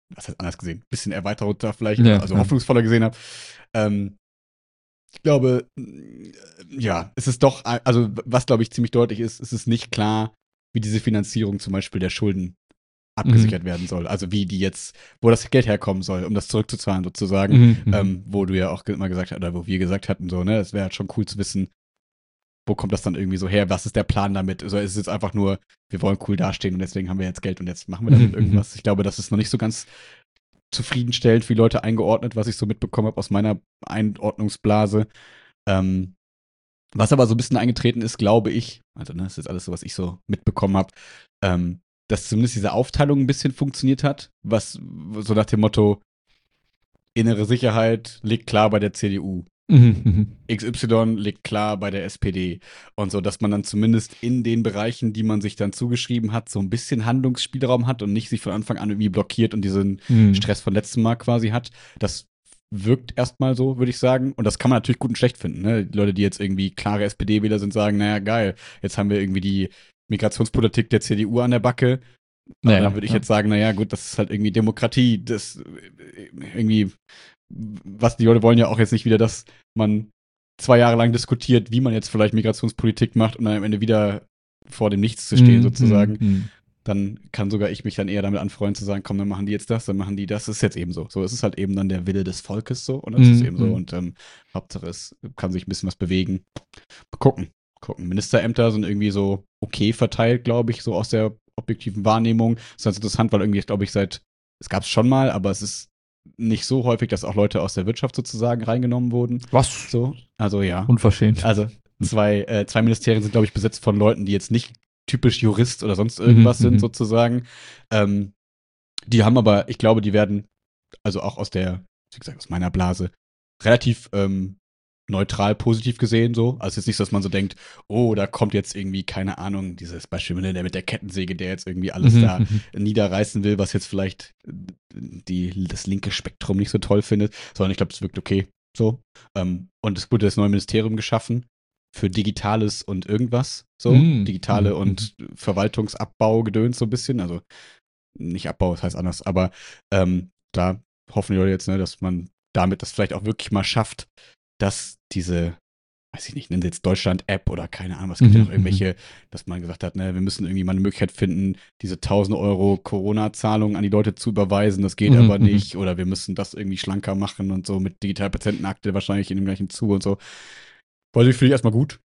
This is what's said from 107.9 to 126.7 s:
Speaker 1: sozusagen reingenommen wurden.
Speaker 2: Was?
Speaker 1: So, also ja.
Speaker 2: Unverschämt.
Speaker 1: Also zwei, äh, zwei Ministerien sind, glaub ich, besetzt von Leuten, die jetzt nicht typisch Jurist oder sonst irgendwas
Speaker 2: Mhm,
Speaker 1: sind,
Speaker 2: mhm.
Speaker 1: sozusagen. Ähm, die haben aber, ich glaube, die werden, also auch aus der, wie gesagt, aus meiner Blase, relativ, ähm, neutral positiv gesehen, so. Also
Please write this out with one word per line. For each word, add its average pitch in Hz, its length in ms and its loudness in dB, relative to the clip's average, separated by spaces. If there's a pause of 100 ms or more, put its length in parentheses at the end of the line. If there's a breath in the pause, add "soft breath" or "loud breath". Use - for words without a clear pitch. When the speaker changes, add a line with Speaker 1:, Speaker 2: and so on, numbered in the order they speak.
Speaker 1:
sozusagen 117 480 -4
reingenommen 123 480 0
wurden. 120 300 -2 (100)
Speaker 2:
Was? - 400 0
Speaker 1:
So, 127 240 -2 (220)
also 101 260 0
ja. 92 200 -2
Speaker 2:
Unverschämt. 107 640 4
Speaker 1:
Also 104 220 2 (340)
zwei, 104 400 2
äh, 101 240 -2
zwei - 160 0
Ministerien 113 400 2
sind, 104 120 -2
glaub 113 100 6
ich, 104 100 0
besetzt 107 300 -4
von 104 140 2
Leuten, 104 280 2
die 98 60 -2
jetzt 98 200 -2
nicht 117 220 0 (320)
typisch - 360 0
Jurist 113 420 2
oder 104 120 0
sonst 107 240 -2
irgendwas 117 400 6
Speaker 2:
Mhm, 117 40 2
Speaker 1:
sind, 110 120 6
Speaker 2:
mhm. 104 40 6
Speaker 1:
sozusagen. 117 640 0 (460 loud breath)
Ähm, 101 400 2 (720)
die 113 200 4
haben 117 120 6
aber, 104 300 4
ich - 100 -8
glaube, 113 240 4
die 101 120 0
werden, 101 320 2 (580)
also 98 180 -4
auch - 160 -6
aus - 120 -8
der, 92 340 -4 (320)
wie - 40 -20
gesagt, - 180 -16
aus - 120 -16
meiner 87 220 -4
Blase, 90 400 -2 (500)
relativ, 117 520 2
ähm, 98 420 -2 (560)
neutral 101 420 0
positiv 113 440 -2
gesehen, 117 360 2
so. 120 280 0
Also 98 180 -6